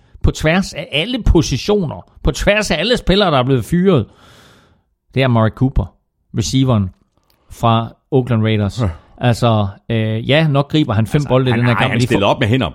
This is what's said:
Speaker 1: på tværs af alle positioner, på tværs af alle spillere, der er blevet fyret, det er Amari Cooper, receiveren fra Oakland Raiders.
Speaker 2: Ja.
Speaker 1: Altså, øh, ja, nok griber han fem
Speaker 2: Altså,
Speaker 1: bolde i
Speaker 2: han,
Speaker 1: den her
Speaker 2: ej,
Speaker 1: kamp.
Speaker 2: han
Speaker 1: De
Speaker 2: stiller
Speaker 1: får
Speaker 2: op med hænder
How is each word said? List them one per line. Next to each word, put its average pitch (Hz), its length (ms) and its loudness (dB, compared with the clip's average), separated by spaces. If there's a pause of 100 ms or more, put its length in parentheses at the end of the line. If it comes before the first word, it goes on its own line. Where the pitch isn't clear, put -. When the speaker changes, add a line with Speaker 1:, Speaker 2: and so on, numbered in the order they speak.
(220)
Speaker 1:
på 143 80 2
tværs 170 420 0
af - 180 -10
alle 208 340 -4
positioner, 151 800 0 (180)
på 151 80 0
tværs 202 400 -2
af 170 80 -2
alle 220 180 0
spillere, 190 340 0
der 139 60 2
er 123 60 2
blevet 127 220 0
fyret, 175 400 2 (1080)
det 131 80 0
er 135 40 2
Amari 113 240 2
Cooper, 120 440 -2 (440)
receiveren 117 520 0 (640)
fra 113 420 -2 (180)
Oakland 123 320 0
Raiders. 107 380 -2
Speaker 2:
Ja. 107 60 0 (300)
Speaker 1:
Altså, 113 500 0 (220)
øh, 110 400 -4
ja, 156 180 2
nok 139 240 -2
griber 147 220 0
han 104 140 0
fem 147 120 0
Speaker 2:
Altså, 143 100 -4
Speaker 1:
bolde 127 200 2
i - 20 2
Speaker 2:
han, 110 80 0
Speaker 1:
den 123 80 0
her 120 80 2
Speaker 2:
ej, 101 60 0
Speaker 1:
kamp. 127 100 0
Speaker 2:
han 113 80 0
Speaker 1:
De 123 60 2
Speaker 2:
stiller 104 220 2
Speaker 1:
får 135 60 2
Speaker 2:
op - 60 -4
med 117 80 0
hænder 117 280 0